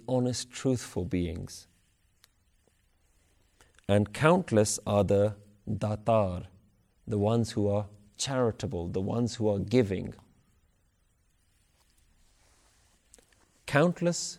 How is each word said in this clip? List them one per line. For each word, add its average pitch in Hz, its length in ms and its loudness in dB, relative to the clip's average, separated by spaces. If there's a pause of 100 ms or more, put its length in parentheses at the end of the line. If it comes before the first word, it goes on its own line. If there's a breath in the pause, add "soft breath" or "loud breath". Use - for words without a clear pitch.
honest, 123 440 -2
truthful - 520 -4
beings. 87 640 -4 (2250 soft breath)
And 101 260 2
countless 147 720 2
are 104 180 4
the 101 320 2 (320)
Datar, 104 760 0 (640)
the 113 100 -2
ones 110 360 2
who 104 140 0
are 101 200 -2 (300)
charitable, 110 720 -2
the 95 120 -4
ones 110 340 -2
who 107 140 0
are 101 80 0
giving. 98 560 0 (3500)
Countless, 170 720 0